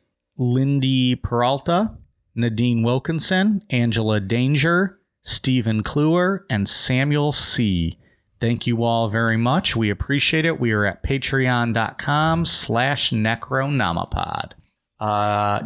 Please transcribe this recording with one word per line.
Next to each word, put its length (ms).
Lindy 760
Peralta, 840
Nadine 480
Wilkinson, 840
Angela 500
Danger, 800
Stephen 600
Kluwer, 640
and 180
Samuel 640
C. 640
Thank 260
you 180
all 240
very 300
much. 380
We 160
appreciate 540
it. 140
We 120
are 120
at 200
patreon 720
dot 240
com 440
slash 680
necronomipod. 1400
Uh, 680